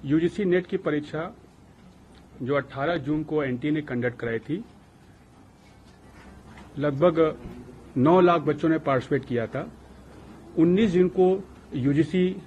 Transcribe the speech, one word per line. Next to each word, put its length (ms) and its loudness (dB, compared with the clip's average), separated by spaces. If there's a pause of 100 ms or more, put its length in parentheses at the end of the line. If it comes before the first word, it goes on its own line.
यूजीसी 400 0
नेट 220 2
की 100 -6
परीक्षा 600 -6 (1040)
जो 120 -2
अठारह 420 -2
जून 280 -4
को 200 -2
एनटीए 260 -4
ने 120 -2
कंडक्ट 360 -4
कराई 200 -6
थी, 260 -8 (2250)
लगभग 600 2 (580)
नौ 240 6
लाख 200 6
बच्चों 280 -2
ने 100 2
पार्टिसिपेट 460 0
किया 220 -2
था। 260 -8 (880)
उन्नीस 320 4
जून 180 4
को 360 2 (300)
यूजीसी 560 0 (160)